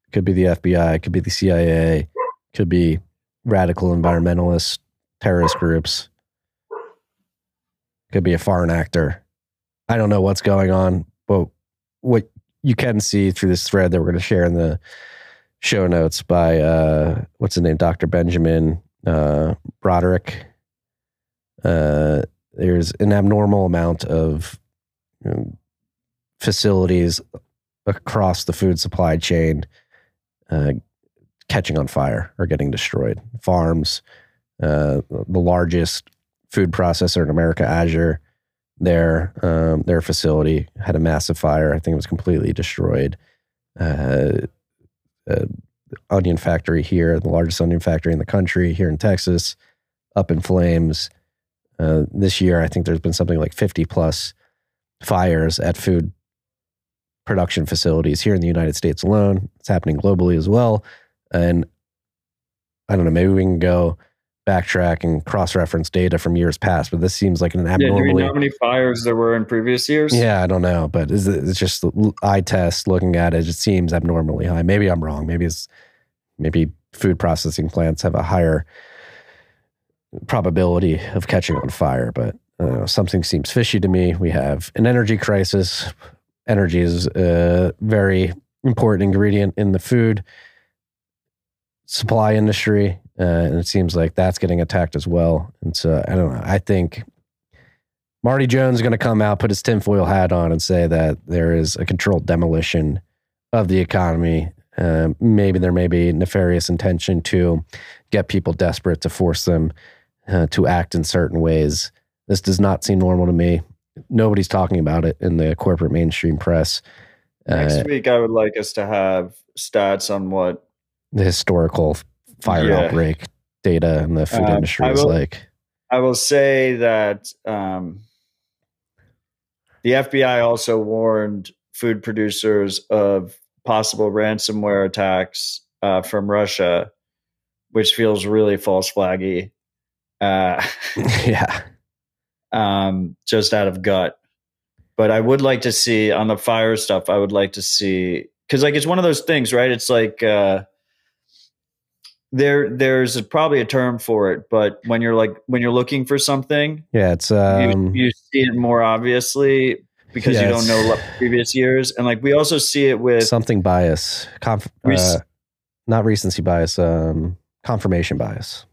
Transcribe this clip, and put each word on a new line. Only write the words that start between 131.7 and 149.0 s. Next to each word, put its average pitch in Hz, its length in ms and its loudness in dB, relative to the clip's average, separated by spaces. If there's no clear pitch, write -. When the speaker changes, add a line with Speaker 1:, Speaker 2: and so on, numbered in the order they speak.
Speaker 2:
food 113 300 -2
producers 107 760 -2
of 101 440 0
possible 107 460 0
ransomware 104 760 -2
attacks, 95 760 -4
uh, 92 220 0
from 101 260 -6
Russia, 95 640 -2
which 107 240 0
feels 104 320 0
really 107 300 2
false 95 340 -2
flaggy. 92 580 -4
Uh, 95 420 -2
<laughs> - 0 -
Speaker 1:
<laughs> 110 300 -2
Yeah. - 360 -2
Speaker 2:
um, 98 640 -2
just 110 260 0
out 101 140 2
of 92 140 -6
gut. 92 380 -2
But 107 140 2
I 110 100 2
would 131 200 2
like 131 200 2
to 120 100 -2
see, 107 400 2
on 107 160 0
the 107 100 0
fire 113 400 0
stuff, 95 320 -2
I 98 80 2
would 101 140 0
like 98 220 0
to 98 80 -10
see, 92 640 -2
'cause, 135 140 0
like, 147 120 2
it's 143 120 -2
one 180 120 0
of 180 40 0